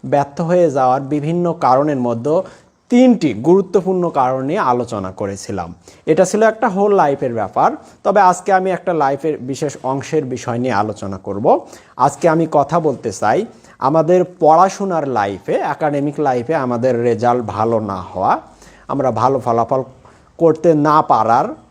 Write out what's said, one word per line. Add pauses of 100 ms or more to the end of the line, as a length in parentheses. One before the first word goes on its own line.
ব্যর্থ
হয়ে
যাওয়ার
বিভিন্ন
কারণের
মধ্যে (480)
তিনটি
গুরুত্বপূর্ণ
কারণ
নিয়ে
আলোচনা
করেছিলাম। (320)
এটা
ছিল
একটা
হোল
লাইফের
ব্যাপার, (320)
তবে
আজকে
আমি
একটা
লাইফের
বিশেষ
অংশের
বিষয়
নিয়ে
আলোচনা
করব। (320)
আজকে
আমি
কথা
বলতে
চাই (340)
আমাদের (160)
পড়াশোনার
লাইফে,
একাডেমিক
লাইফে
আমাদের
রেজাল্ট
ভালো
না
হওয়া, (460)
আমরা
ভালো
ফলাফল (540)
করতে
না
পারার (260)